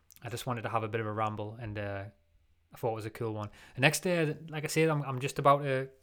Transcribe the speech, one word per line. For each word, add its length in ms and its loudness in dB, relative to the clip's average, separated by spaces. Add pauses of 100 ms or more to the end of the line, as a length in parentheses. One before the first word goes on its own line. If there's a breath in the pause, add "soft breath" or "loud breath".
(240)
I 60 -10
just 180 -8
wanted 160 -2
to 60 -4
have 140 0
a 40 -2
bit 120 -2
of 80 -2
a 40 -4
ramble, 500 -4
and, 160 -8
uh, 260 -4 (680)
I 40 -18
thought 140 -2
it 40 -4
was 100 -6
a 60 -8
cool 220 -6
one. 160 -6 (260 loud breath)
The 60 -4
next 200 6
day, 340 2 (140)
like 140 -6
I 40 -2
said, 220 4
I'm, 140 2
I'm 160 -4
just 180 -4
about 240 8
to 260 0 (160)